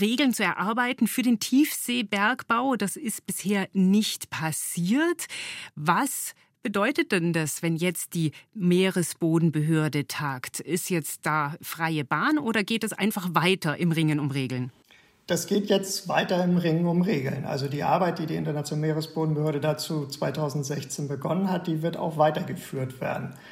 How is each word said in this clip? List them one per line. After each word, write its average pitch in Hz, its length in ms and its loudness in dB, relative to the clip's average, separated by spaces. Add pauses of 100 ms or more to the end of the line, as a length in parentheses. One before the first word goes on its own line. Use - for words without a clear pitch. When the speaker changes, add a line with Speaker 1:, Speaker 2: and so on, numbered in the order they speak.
Speaker 1:
Regeln 240 320 4
zu 214 120 0
erarbeiten 226 640 0
für - 140 -2
den 247 180 4
Tiefseebergbau. 240 1400 2
Das 202 180 -2
ist - 320 -8
bisher 196 460 -2
nicht 196 580 2
passiert. 196 960 0 (480)
Was 175 600 0 (260)
bedeutet 240 520 0
denn 170 200 2
das, 156 300 -2
wenn 165 140 0
jetzt 175 380 -2
die 160 180 0 (200)
Meeresbodenbehörde 165 1600 2
tagt? 139 520 -6
Ist 170 300 -4
jetzt - 340 -4
da 151 380 0
freie 160 420 -2
Bahn 208 320 2
oder 226 280 0
geht 220 200 -2
es 208 80 -4
einfach 190 400 -2
weiter 165 460 2
im 165 140 2
Ringen 156 260 2
um 139 140 0
Regeln? 131 400 -2 (560)
Speaker 2:
Das 170 180 0
geht 202 240 0
jetzt 196 380 0
weiter 180 340 2
im 180 140 4
Ringen 175 300 2
um 175 140 2
Regeln. 135 440 0
Also 139 240 -4
die 143 160 -4
Arbeit, 175 340 2
die 160 80 -4
die 156 80 -4
Internationale 151 540 -2
Meeresbodenbehörde 156 720 0
dazu 151 460 -2
zweitausendsechzehn 143 1000 -4
begonnen 151 420 -2
hat, 180 200 -2
die 156 120 0
wird 165 160 0
auch 160 220 -2
weitergeführt 143 840 0
werden. 139 340 -6 (180)